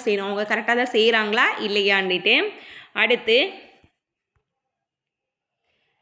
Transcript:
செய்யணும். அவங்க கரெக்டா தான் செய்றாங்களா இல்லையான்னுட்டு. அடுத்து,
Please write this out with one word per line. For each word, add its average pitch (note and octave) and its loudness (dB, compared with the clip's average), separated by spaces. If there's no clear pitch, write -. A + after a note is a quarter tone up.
செய்யணும். G3+ -2
அவங்க G#3 -4
கரெக்டா A3+ 0
தான் B3 -2
செய்றாங்களா A3 2
இல்லையான்னுட்டு. G3 0
அடுத்து, A3+ 0